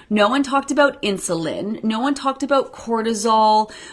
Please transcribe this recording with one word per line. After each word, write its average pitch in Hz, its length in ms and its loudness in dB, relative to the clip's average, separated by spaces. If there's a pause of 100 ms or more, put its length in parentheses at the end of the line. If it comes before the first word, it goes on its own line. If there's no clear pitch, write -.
No 208 180 4
one 269 140 2
talked 269 280 -2
about 285 300 2
insulin. 185 800 -4
No 220 160 -2
one 277 160 0
talked 269 280 -4
about 269 300 0
cortisol. 220 1000 0 (200)